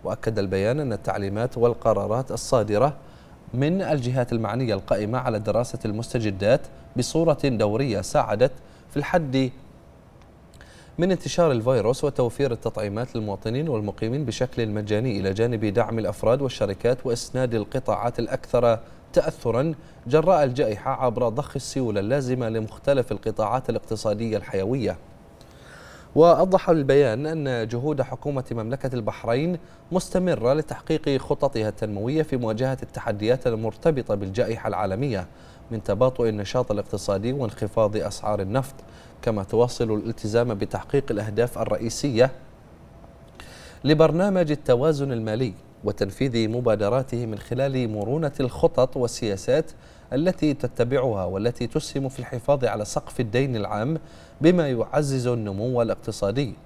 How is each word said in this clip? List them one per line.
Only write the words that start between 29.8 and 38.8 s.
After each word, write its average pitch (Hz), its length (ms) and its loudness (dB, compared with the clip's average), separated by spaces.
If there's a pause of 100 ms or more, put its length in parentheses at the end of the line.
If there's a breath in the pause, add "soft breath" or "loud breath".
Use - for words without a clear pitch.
مستمرة 170 600 2
لتحقيق 151 640 0
خططها 127 520 0
التنموية 110 540 -2
في 147 140 -2
مواجهة 120 460 0
التحديات 113 640 0
المرتبطة 113 680 0
بالجائحة 101 520 -2
العالمية 98 600 -2 (440 loud breath)
من 110 120 -6
تباطؤ 123 420 2
النشاط 110 460 0
الاقتصادي 104 640 -2
وانخفاض 110 640 0
أسعار 104 440 -4
النفط، 120 340 -2 (460 loud breath)